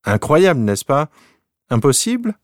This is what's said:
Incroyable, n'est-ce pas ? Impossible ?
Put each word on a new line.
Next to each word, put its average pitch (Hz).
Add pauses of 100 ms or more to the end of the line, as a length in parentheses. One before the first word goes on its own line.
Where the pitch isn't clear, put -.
Incroyable, 151
n'est-ce 101
pas ? 147 (600)
Impossible ? 208